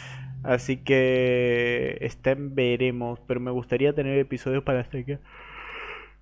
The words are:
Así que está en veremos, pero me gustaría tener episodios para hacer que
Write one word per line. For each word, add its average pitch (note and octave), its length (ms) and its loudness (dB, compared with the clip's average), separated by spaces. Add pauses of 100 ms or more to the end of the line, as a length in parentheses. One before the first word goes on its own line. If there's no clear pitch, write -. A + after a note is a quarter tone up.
(440)
Así B2+ 340 0
que B2+ 1200 2
está - 280 -2
en C#3 240 -2
veremos, B2 680 0
pero B2 180 -2
me B2+ 100 -4
gustaría B2 440 0
tener C#3 260 0
episodios C3+ 440 -2
para B2+ 180 0
hacer B2 220 -8
que C#3 140 -6 (1040)